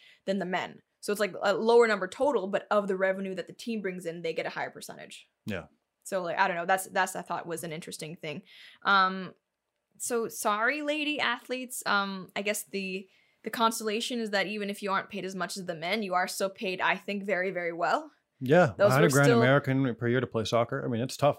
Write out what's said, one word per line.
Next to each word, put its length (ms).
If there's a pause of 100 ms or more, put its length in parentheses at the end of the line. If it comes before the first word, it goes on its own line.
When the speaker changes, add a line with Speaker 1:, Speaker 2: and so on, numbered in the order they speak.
(240)
Speaker 1:
than 160
the 40
men. 380 (180)
So 120
it's, 80
like, 200
a 140
lower 320
number 220
total, 400
but 240
of 160
the 80
revenue 400
that 100
the 60
team 280
brings 240
in, 180
they 100
get 140
a 40
higher 200
percentage. 580 (180)
Speaker 2:
Yeah. 200 (360)
Speaker 1:
So, 200
like, 180
I 80
don't 80
know. 100
That's, 220
that's, 260
I 80
thought 240
was 160
an 100
interesting 440
thing. 260 (420)
Um, 500 (640)
so 300
sorry, 540
lady 380
athletes. 680
Um, 480
I 80
guess 220
the, 420 (380)
the 60
consolation 680
is 120
that 180
even 220
if 120
you 80
aren't 180
paid 160
as 120
much 200
as 100
the 80
men, 280
you 120
are 120
still 240
paid, 300
I 160
think, 260
very, 300
very 200
well. 380 (300)
Speaker 2:
Yeah, 360
Speaker 1:
Those 140
Speaker 2:
a 20
hundred 140
Speaker 1:
were 80
Speaker 2:
grand 120
Speaker 1:
still 160
Speaker 2:
American 540
per 100
year 140
to 80
play 160
soccer. 400
I 40
mean, 120
it's 160
tough. 220